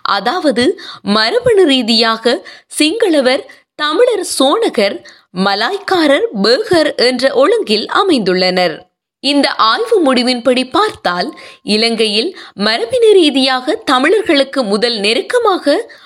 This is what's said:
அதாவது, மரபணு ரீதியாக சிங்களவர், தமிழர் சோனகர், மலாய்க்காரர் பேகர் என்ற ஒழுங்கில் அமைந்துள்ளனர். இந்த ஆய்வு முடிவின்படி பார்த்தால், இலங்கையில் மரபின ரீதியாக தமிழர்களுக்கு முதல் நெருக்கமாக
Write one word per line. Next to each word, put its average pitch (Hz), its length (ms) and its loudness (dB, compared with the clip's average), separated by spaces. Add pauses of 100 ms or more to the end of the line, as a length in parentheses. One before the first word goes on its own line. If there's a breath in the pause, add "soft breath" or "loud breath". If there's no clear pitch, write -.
அதாவது, 247 640 0 (360 loud breath)
மரபணு 359 640 2
ரீதியாக 233 720 0 (400 loud breath)
சிங்களவர், 302 640 0 (300 loud breath)
தமிழர் 370 520 -2
சோனகர், 285 720 0 (340 loud breath)
மலாய்க்காரர் 285 960 0 (140)
பேகர் 302 540 0
என்ற 247 380 0
ஒழுங்கில் 285 580 0
அமைந்துள்ளனர். 185 840 0 (480)
இந்த 285 300 2
ஆய்வு 415 440 0
முடிவின்படி 254 720 0
பார்த்தால், 233 580 -2 (340 loud breath)
இலங்கையில் 220 760 -2 (180 loud breath)
மரபின 427 560 0
ரீதியாக 269 640 2
தமிழர்களுக்கு 277 880 0
முதல் 220 360 -2
நெருக்கமாக 330 800 0 (300 loud breath)